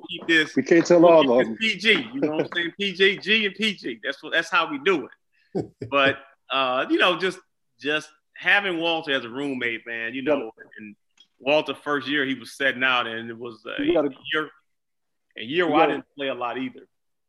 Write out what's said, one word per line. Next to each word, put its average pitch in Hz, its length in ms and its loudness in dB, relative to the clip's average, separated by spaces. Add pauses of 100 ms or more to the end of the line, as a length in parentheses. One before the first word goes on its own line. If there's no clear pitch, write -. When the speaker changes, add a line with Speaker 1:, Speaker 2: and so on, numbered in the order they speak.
Speaker 1:
keep 170 160 -12
this, 160 300 2
Speaker 2:
We 135 80 2
can't 170 200 6
tell 175 180 6
Speaker 1:
we'll 175 100 10
Speaker 2:
all 160 100 10
Speaker 1:
keep 135 80 4
Speaker 2:
of 120 80 6
Speaker 1:
this 123 100 4
Speaker 2:
them. 113 100 -8
Speaker 1:
P 214 200 0
G, 185 340 2
you 139 100 -6
know 156 160 -2
what 151 80 0
I'm - 100 -12
saying? 170 240 -4
P 196 140 -2
G, 190 240 4
G 208 280 0
and 190 80 -4
P 202 220 -4
G. 117 280 -10
That's 135 200 -8
what, 143 100 -12
that's 165 160 0
how 165 220 0
we 139 80 -6
do 147 260 0 (480)
it. - 220 -6
Speaker 2:
<laughs> 117 160 -14
Speaker 1:
But, 139 260 2 (320)
uh, 131 400 0
you 320 80 0
know, 180 220 2
just, 180 180 -4 (420)
just 147 300 -4 (260)
having 185 420 0
Walter 160 340 -2
as 127 140 -2
a 113 40 -10
roommate, 123 560 -6
man, 117 280 -8
you 135 80 -8
Speaker 2:
You - 20 -8
Speaker 1:
know, 147 120 2
Speaker 2:
gotta 117 340 -10 (100)
Speaker 1:
and 104 160 -16 (440)
Walter 139 360 0
first 143 320 -4
year 143 180 -2
he 135 80 -4
was 110 220 -14
setting 131 280 -2
out, 123 220 0
and 113 240 -8
it 113 80 -12
was 117 280 -14
a 113 180 -6
Speaker 2:
You 165 100 0
gotta 147 160 2 (240)
Speaker 1:
year, 156 160 -4 (880)
a 110 60 -12
year 160 220 0
Speaker 2:
you - 20 -2
Speaker 1:
where - 80 2
I 160 60 4
Speaker 2:
gotta 147 120 4
Speaker 1:
didn't 135 120 -8 (120)
play 139 120 -4
a 127 40 -4
lot 120 240 -6
either. 123 300 -10 (420)